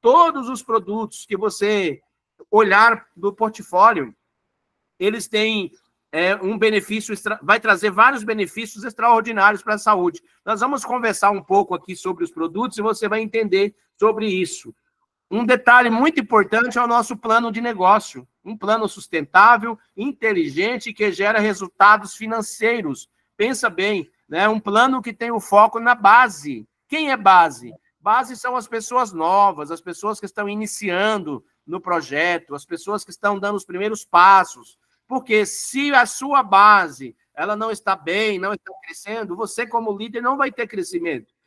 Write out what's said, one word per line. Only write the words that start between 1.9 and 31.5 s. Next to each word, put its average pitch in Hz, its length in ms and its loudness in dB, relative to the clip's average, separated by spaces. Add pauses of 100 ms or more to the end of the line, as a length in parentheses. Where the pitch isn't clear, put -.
olhar 214 640 4
do 196 180 -6
portfólio, 196 800 0 (840)
eles 214 300 -4
têm, 214 440 -2 (380)
é, 180 260 0
um 196 200 -6
benefício 214 560 -2
extra-, 214 300 -6
vai 208 180 2
trazer 208 300 4
vários 220 340 4
benefícios 214 600 -6
extraordinários 220 760 0
pra 214 140 -4
saúde. 180 460 0 (220)
Nós 208 160 -4
vamos 262 240 -4
conversar 226 460 -2
um 196 120 -4
pouco 185 320 0
aqui 180 200 -12
sobre 175 300 -6
os 165 60 -10
produtos 170 480 -6
e 208 40 -4
você 214 260 -2
vai 214 120 -2
entender 208 540 -2 (240)
sobre 220 280 0
isso. 185 480 -4 (560)
Um 226 140 0
detalhe 247 460 6
muito 285 280 2
importante 226 600 0
é 247 40 0
o 240 40 0
nosso 233 280 0
plano 226 380 -2
de 226 80 -6
negócio. 214 680 0 (160)
Um 214 140 -12
plano 214 320 -2
sustentável, 208 880 2 (160)
inteligente, 208 1000 -4
que 208 180 -2
gera 208 260 0
resultados 202 760 2
financeiros. 220 960 -6 (260)
Pensa 240 320 -2
bem, 185 420 -4 (160)
né? 180 220 0
Um 220 100 0
plano 233 440 0
que 233 100 -10
tem 233 180 -8
o 233 80 -2
foco 214 400 4
na 240 160 2
base. 196 720 2 (220)
Quem 302 220 -4
é 262 60 -2
base? 165 580 4 (260)
Base 233 380 -4
são 254 180 -8
as 220 100 -8
pessoas 226 460 -4
novas, 165 580 0
as 165 120 -12
pessoas 202 360 -8
que - 60 -14
estão 202 240 -8
iniciando 202 960 -4 (220)